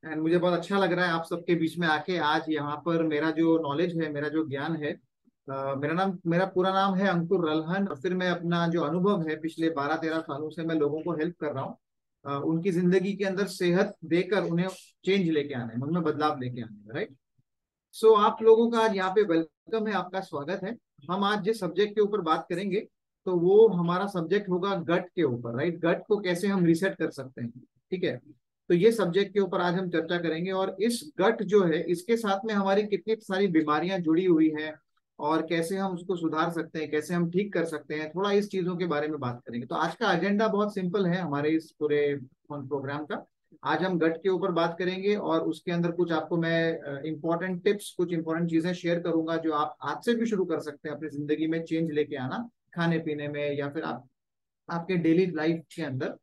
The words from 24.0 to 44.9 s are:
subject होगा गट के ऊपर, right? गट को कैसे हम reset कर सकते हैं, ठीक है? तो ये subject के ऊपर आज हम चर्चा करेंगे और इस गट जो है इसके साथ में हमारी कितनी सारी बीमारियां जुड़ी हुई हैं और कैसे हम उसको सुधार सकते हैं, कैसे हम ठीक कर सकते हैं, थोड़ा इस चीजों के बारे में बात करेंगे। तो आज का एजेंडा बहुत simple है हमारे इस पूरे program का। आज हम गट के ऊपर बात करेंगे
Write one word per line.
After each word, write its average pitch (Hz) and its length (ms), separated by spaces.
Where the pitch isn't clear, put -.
subject 190 420
होगा 180 260
गट 175 300
के 170 80
ऊपर, 117 320
right? 160 240
गट 175 280
को 208 100
कैसे 185 300
हम 190 180
reset 165 300
कर 160 140
सकते 131 320
हैं, 117 100
ठीक 185 120
है? 127 140
तो 180 60
ये 196 160
subject 196 420
के 202 60
ऊपर 185 220
आज 175 120
हम 185 160
चर्चा 170 280
करेंगे 170 340
और 190 280
इस 233 400
गट 226 240
जो 196 200
है 165 200
इसके 180 340
साथ 202 280
में 220 80
हमारी 196 300
कितनी 208 320
सारी 196 320
बीमारियां 160 540
जुड़ी 165 240
हुई 160 240
हैं 151 300
और 156 280
कैसे 170 300
हम 190 160
उसको 175 220
सुधार 160 360
सकते 165 280
हैं, 147 120
कैसे 151 220
हम 175 160
ठीक 196 240
कर 165 120
सकते 151 300
हैं, 156 160
थोड़ा 196 200
इस 202 180
चीजों 180 280
के 180 80
बारे 151 220
में 156 120
बात 123 280
करेंगे। 120 200
तो 165 80
आज 165 200
का 202 180
एजेंडा 202 340
बहुत 208 260
simple 190 320
है 175 120
हमारे 151 320
इस 160 220
पूरे 147 480
program 143 540
का। 370 200
आज 160 200
हम 185 140
गट 165 200
के 190 120
ऊपर 175 220
बात 170 280
करेंगे 190 360